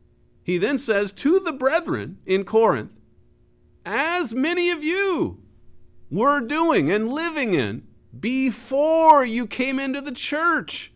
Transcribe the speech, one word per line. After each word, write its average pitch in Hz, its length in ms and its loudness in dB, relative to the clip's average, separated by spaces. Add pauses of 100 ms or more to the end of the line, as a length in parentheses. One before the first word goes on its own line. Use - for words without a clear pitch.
(420)
he 175 140 -2
then 233 220 0
says, 202 340 0
"To 349 260 2
the 349 140 -2
brethren 247 720 -2
in 190 200 0
Corinth, 190 480 2 (920)
as 277 500 -2
many 349 360 0
of 311 120 -4
you 320 600 -2 (680)
were 214 300 2
doing 247 500 2
and 214 160 0
living 294 460 -4
in 113 340 -2 (320)
before 277 1040 4
you 240 240 -2
came 262 320 -4
into 269 220 -4
the 277 120 -10
church." 311 840 -4